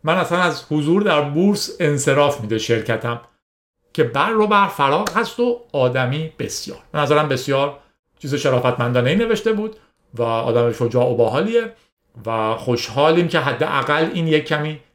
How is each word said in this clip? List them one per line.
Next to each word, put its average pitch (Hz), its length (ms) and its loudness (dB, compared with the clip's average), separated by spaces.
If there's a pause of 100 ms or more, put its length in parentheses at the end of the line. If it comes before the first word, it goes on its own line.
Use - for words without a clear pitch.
من 160 100 0
اصلاً 175 240 0
از 170 320 -2
حضور 151 320 2
در 165 180 2
بورس 170 500 0 (100)
انصراف 143 600 2
می‌ده 110 180 -4
شرکتم، 117 600 -2 (720)
که - 120 2
بر 139 260 0
رو 214 160 2
بر 202 200 4
فراغ 156 500 0
هست 233 240 -4
و 240 200 0 (120)
آدمی 131 680 0
بسیار، - 400 -8 (140)
به - 60 -2
نظرم 147 300 2
بسیار 139 500 -2 (400)
چیز 139 160 -6
شرافتمندانه‌ای 123 840 0
نوشته 226 360 0
بود 220 240 -4 (380)
و 117 80 -2
آدم 117 500 2
شجاع 123 320 0
و 123 120 0
باحالیه 190 560 0 (540)
و 113 300 -2
خوشحالیم 143 720 2
که 170 120 0
حداقل 147 760 0
این 165 140 -2
یک 151 160 2
کمی 151 360 -4 (140)